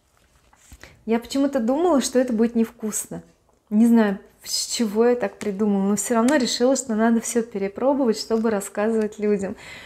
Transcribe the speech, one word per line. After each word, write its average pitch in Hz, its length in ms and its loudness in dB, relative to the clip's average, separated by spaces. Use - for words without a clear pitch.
Я 226 120 0
почему-то 277 420 -2
думала, 277 400 2
что - 180 0
это 254 140 0
будет 226 220 0
невкусно. 214 680 -4
Не 214 180 4
знаю, 214 320 4
с - 220 -6
чего 220 300 0
я 247 100 4
так 220 240 -6
придумала, 202 440 0
но 196 120 2
всё 240 200 -2
равно 240 200 2
решила, 254 400 2
что 262 200 -4
надо 226 260 2
всё 226 220 -2
перепробовать, 233 760 0
чтобы 226 300 -2
рассказывать 208 680 -2
людям. 208 380 -2